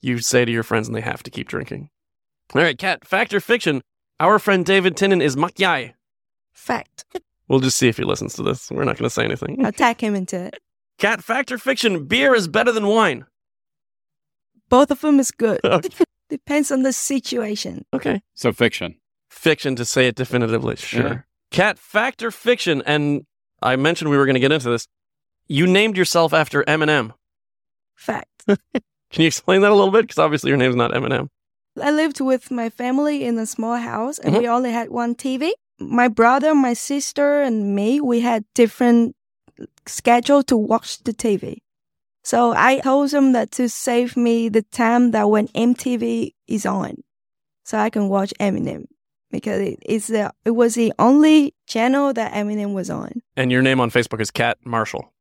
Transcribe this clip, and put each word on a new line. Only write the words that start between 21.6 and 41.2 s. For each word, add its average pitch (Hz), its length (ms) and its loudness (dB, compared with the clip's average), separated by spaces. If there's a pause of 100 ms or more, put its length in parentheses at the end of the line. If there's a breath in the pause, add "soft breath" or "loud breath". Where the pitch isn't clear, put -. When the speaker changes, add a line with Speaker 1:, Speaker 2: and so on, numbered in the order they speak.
Speaker 1:
fact 226 440 -4
or 226 80 -6
fiction? 196 560 -2
And 147 400 0 (360)
I 127 140 0
mentioned 156 340 0
we 143 60 2
were 139 100 4
gonna 131 140 2
get 135 120 2
into 127 180 -2
this. 117 160 -2 (640)
You 156 180 0
named 202 300 2
yourself 170 360 2
after 147 320 0
Eminem. 151 480 0 (840)
Speaker 2:
Fact. - 340 -10 (120)
Speaker 1:
<laughs> - 60 -14
Can - 760 -4
you 165 40 4
explain 185 340 0
that 202 100 4
a 214 40 6
little 196 180 6
bit? 220 160 4
'Cause - 100 -8
obviously 151 300 0
your 139 80 2
name's 127 200 2
not 120 160 0
Eminem. 131 360 -2 (520)
Speaker 2:
I 285 100 0
lived 302 300 0
with 262 300 -2
my 233 200 -6
family 269 540 -4
in 233 140 -4
a 220 80 -6
small 226 300 -6
house, 233 420 -8
and - 160 -2
Speaker 1:
Mm-hmm. 226 80 2
Speaker 2:
we 240 60 -2
only 240 240 0
had 233 180 -6
one 240 240 -4
T 262 220 -6
V. 320 180 -2 (240)
My 247 300 0
brother, 247 460 4
my 262 180 4
sister, 285 720 -2
and 214 340 -2
me, 226 240 0
we 240 200 0
had 233 240 0 (100)
different 233 600 4 (720)
schedule 240 580 4
to 254 120 2
watch - 480 -2
the 240 80 -4
T 208 240 -2